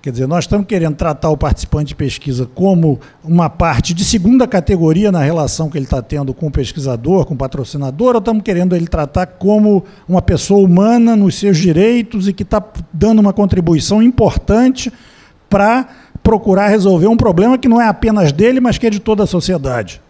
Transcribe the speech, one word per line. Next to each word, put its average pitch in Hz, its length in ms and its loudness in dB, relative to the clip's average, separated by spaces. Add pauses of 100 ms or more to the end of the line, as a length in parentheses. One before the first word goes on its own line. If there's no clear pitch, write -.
Quer 139 100 -8
dizer, 127 160 -4
nós 170 160 -2
estamos 208 240 -2
querendo 165 280 -2
tratar 156 360 -4
o 151 60 0
participante 151 500 -2
de - 80 -14
pesquisa 127 580 -6
como 175 460 0 (240)
uma 165 260 0
parte 170 420 -2
de 175 140 -4
segunda 233 420 2
categoria 185 640 0
na 180 80 0
relação 151 480 -2
que 147 100 -8
ele 135 100 -6
tá 139 120 -2
tendo 139 320 -6
com 160 140 -8
o 147 60 -4
pesquisador, 135 760 -2
com - 80 -8
o 131 40 -8
patrocinador, 139 760 -4
ou 233 60 2
estamos 214 240 -2
querendo 180 320 -2
ele 170 100 -2
tratar 165 400 -4
como 208 580 0 (240)
uma 180 140 0
pessoa 196 420 2
humana 226 520 4
nos 196 200 2
seus 196 220 0
direitos 196 680 0
e 196 60 -2
que 196 120 -8
tá 208 180 -2 (300)
dando 208 240 2
uma 202 160 4
contribuição 185 680 0
importante 240 920 0 (560)
pra 226 380 0 (340)
procurar 190 480 2
resolver 190 380 2
um 233 100 2
problema 202 400 2
que 262 100 -2
não 233 120 4
é 233 80 2
apenas 208 440 0
dele, 226 280 2
mas 240 180 0
que 233 100 -2
é - 20 2
de 208 100 -4
toda 214 240 -2
a 185 40 0
sociedade 139 840 -4